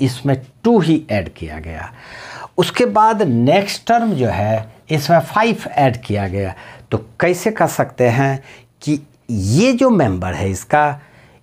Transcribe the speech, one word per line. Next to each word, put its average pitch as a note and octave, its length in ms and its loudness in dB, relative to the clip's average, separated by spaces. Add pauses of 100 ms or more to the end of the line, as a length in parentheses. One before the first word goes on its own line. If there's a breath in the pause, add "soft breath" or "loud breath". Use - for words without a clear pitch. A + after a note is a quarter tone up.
इसमें C3+ 340 -2 (280)
टू A#3 160 4
ही D#3+ 300 2
ऐड G2 240 -4
किया D#2+ 260 -14
गया। D#2+ 320 -14 (640 loud breath)
उसके F#3 280 2
बाद G#3+ 360 2
नेक्स्ट D3 640 2
टर्म A3 280 2
जो B2 140 0
है G#2+ 420 -2 (200 soft breath)
इसमें D#3 300 2
फ़ाइव A3+ 480 -2
ऐड C3+ 340 0
किया G2+ 260 -4
गया। F#2+ 260 -4 (360 loud breath)
तो A2 80 -2 (220)
कैसे F3+ 300 0
कर G#3+ 180 0
सकते C3 420 0
हैं C3+ 320 0 (400 loud breath)
कि D3 160 -2 (300)
ये A#2 440 2
जो B3+ 180 2
मेंबर F#2+ 440 0
है F#2+ 160 -4
इसका, C#3+ 500 -2 (420 soft breath)